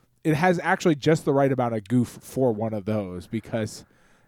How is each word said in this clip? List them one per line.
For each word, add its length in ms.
it 120
has 260
actually 340
just 300
the 80
right 200
amount 220
of 140
goof 200
for 440
one 200
of 140
those 400
because 580